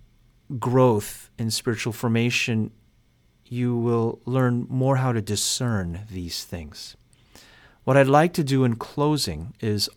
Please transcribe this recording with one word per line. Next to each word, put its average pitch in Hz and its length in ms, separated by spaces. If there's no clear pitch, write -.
growth 123 680
in 113 120
spiritual 113 420
formation, 117 800
you 123 320
will 117 480
learn 123 440
more 131 280
how 131 160
to 113 80
discern 101 880
these 90 360
things. - 520
What 131 140
I'd 135 100
like 151 280
to 165 100
do 131 180
in 117 140
closing 131 840
is 104 360